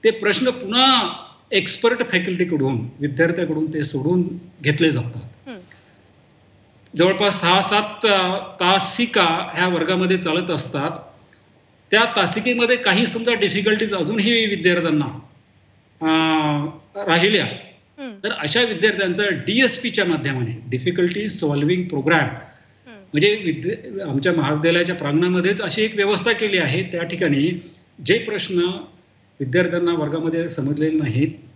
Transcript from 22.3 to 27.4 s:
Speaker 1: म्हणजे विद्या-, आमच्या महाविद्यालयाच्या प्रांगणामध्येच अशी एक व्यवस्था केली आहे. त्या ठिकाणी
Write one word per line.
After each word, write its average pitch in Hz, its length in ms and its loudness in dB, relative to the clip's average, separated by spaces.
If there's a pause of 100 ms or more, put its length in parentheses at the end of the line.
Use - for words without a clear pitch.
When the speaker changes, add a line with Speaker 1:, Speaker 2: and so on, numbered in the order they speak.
Speaker 1:
म्हणजे 208 320 2
विद्या-, 175 640 -6
आमच्या 139 240 2
महाविद्यालयाच्या 165 640 2
प्रांगणामध्येच 180 640 2
अशी 208 220 0
एक 220 120 -2
व्यवस्था 202 360 2
केली 214 260 0
आहे. 165 260 0
त्या 170 200 -4
ठिकाणी 170 580 0 (440)